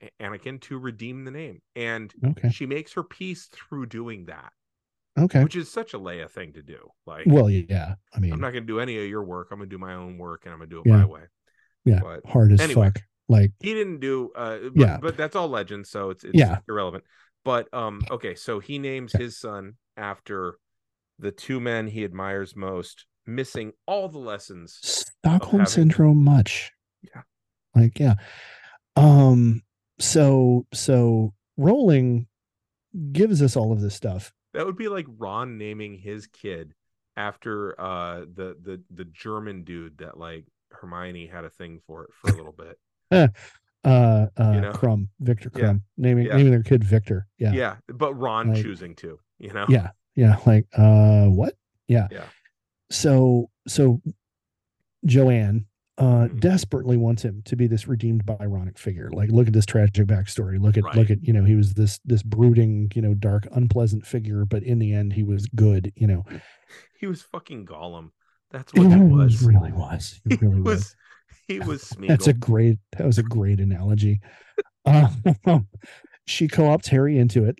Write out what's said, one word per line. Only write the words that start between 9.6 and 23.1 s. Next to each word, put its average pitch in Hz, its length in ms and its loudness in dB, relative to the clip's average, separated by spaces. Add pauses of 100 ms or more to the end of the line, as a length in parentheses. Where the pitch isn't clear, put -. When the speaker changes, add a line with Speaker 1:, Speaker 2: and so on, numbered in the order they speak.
Speaker 1:
do 95 100 -18
my 92 160 -16
own 90 240 -18
work, 85 280 -18
and 87 80 -20
I'm 80 40 -20
gonna 80 120 -20
do 82 100 -18
it 82 60 -2
Speaker 2:
Yeah. 107 120 6
Speaker 1:
my 101 60 6
way." 80 180 -6 (640)
Speaker 2:
Yeah, 101 160 2
Speaker 1:
But 85 260 -12
Speaker 2:
hard 110 260 4
as 101 80 6
Speaker 1:
anyway, 123 260 0
Speaker 2:
fuck. 98 160 -2 (260)
Like, 101 320 4
Speaker 1:
he 208 140 -8
didn't 190 260 -8
do, 131 340 -8
uh, 113 240 -12 (120)
but, 127 60 -2
Speaker 2:
Yeah. 110 240 2
Speaker 1:
but - 160 -8
that's 151 200 -8
all 175 120 -6
legend, 101 380 -10
so 98 240 -12
it's, 92 140 -18
it's - 100 -8
Speaker 2:
Yeah. 101 340 2
Speaker 1:
irrelevant. 95 360 -10 (400)
But, 120 300 -6
um, 110 360 -10
okay, 113 240 -10
so 110 260 -12
he 143 180 -14
names 135 360 -10
Speaker 2:
Okay. 123 100 -4
Speaker 1:
his 117 140 -16
son 101 380 -16 (200)
after 98 640 -12 (600)
the 101 140 -10
two 131 280 -10
men 117 280 -8
he 107 160 -10
admires 98 520 -10
most, 95 500 -12 (200)